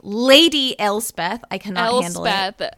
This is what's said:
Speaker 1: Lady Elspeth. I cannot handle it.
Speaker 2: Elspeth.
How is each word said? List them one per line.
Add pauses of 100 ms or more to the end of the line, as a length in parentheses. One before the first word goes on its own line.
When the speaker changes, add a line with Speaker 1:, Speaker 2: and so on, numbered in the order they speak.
Speaker 1:
Lady
Elspeth. (100)
I
cannot
handle
it.
Speaker 2:
Elspeth.